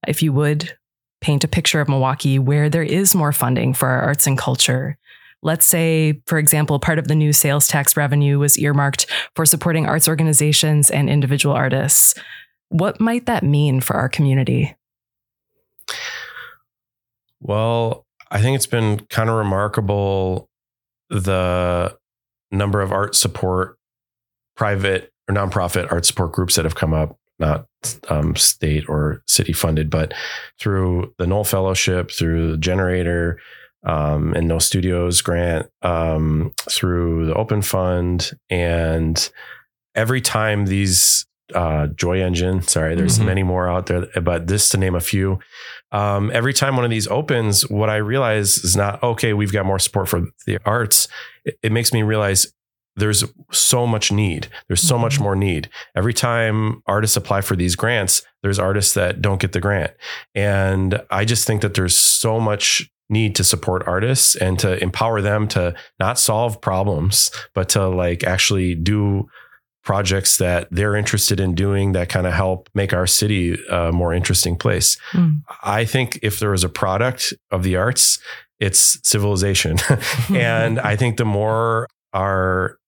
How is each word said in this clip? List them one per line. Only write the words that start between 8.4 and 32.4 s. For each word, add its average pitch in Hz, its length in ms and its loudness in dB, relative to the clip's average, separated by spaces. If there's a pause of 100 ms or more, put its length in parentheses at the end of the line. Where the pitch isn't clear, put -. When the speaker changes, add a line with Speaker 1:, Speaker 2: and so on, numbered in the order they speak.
Speaker 1:
earmarked 143 500 2 (280)
for 160 120 -2
supporting 160 400 2
arts 156 200 2
organizations 151 840 4
and 139 200 0
individual 139 460 2
artists. 131 580 2 (540)
What 180 320 0
might 233 260 0
that 233 160 0
mean 147 380 4
for - 160 -2
our 127 120 0
community? 131 680 2 (2750)
Speaker 2:
Well, 113 680 -2 (240)
I 104 100 0
think 127 140 4
it's 131 120 -2
been 107 420 0
kind 113 200 0
of 113 80 0
remarkable 98 1120 0 (600)
the 90 880 0 (560)
number 101 280 2
of 95 120 -2
art 101 240 -2
support, 92 600 -2 (800)
private 98 540 0 (180)
or 98 60 0
nonprofit 90 560 0
art 87 160 0
support 87 260 0
groups 90 240 0
that 82 80 0
have 80 100 -2
come 80 180 0
up, 78 240 -2 (220)
not, 78 280 0 (420)
um, 76 280 0
state - 520 0
or 76 380 -2
city - 260 0
funded, 78 380 0
but 80 220 -2 (460)
through 92 600 -2
the 90 80 -2
Knoll 101 180 0
Fellowship, 95 640 -2
through 82 420 0